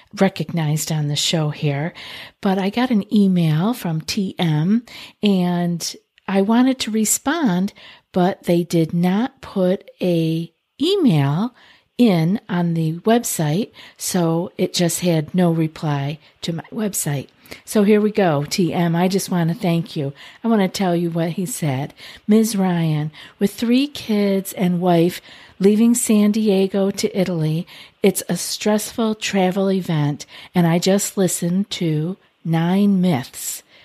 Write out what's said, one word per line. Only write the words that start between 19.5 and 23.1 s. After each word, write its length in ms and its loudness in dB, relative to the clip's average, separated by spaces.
thank 400 -2
you. 180 -4
I 60 -2
want 120 4
to 80 2
tell 280 -2
you 120 -2
what 220 -2
he 160 -6
said. 480 -4
"Ms. 300 4
Ryan, 560 0